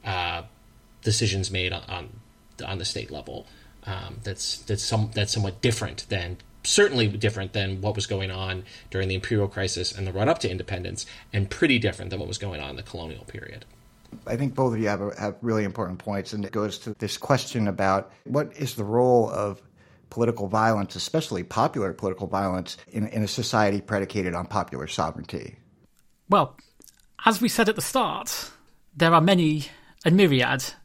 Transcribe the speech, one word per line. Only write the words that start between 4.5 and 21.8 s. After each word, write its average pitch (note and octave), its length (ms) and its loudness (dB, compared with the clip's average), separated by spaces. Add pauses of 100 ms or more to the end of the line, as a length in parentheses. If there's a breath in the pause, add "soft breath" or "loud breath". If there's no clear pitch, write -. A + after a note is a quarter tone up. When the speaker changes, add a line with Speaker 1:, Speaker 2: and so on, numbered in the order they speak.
Speaker 1:
that's - 240 -4
some-, A2 320 0
that's G2+ 180 0
somewhat G2+ 280 -2
different A2 480 0
than, F2+ 280 -4 (260)
certainly C3 440 4
different G2+ 460 -2
than F#2+ 280 -2
what G#2 140 0
was G2+ 100 -2
going F#2+ 240 -4
on F#2+ 340 -6 (280 loud breath)
during F#2+ 160 0
the F#2+ 80 0
imperial G2+ 320 0
crisis F2+ 440 -2
and G2 140 -6
the F#2 80 -4
run-up C3+ 260 2
to F#2+ 120 -2
independence, F2+ 560 -8 (260 loud breath)
and G2+ 160 0
pretty C#3 300 4
different F#2+ 320 -2
than F#2+ 80 -6
what E2+ 80 -6
was F#2 100 -8
going F2+ 240 -8
on C#2+ 80 -8
in C2+ 60 -10
the - 80 -10
colonial D#2+ 420 -12
period. - 400 -14 (600)
Speaker 2:
I A2+ 80 -2
think B2+ 180 -2
both B2+ 220 2
of A2 40 -2
you A2 100 2
have, G2+ 280 -2
have G#2 240 -4
really A2 220 2
important F#2 340 -4
points, G2+ 360 -6
and G#2 120 -4
it F#2 60 -10
goes G#2 280 -2
to G#2+ 200 -10
this G#2 180 -4
question A#2+ 500 2
about G2 440 2 (140 soft breath)
what C#3+ 300 -2
is C#3 200 -6
the A2 80 -4
role A#2+ 480 6
of G2+ 280 -2 (520 soft breath)
political A2+ 360 0
violence, A2 480 2
especially A2 480 -2
popular A2+ 500 0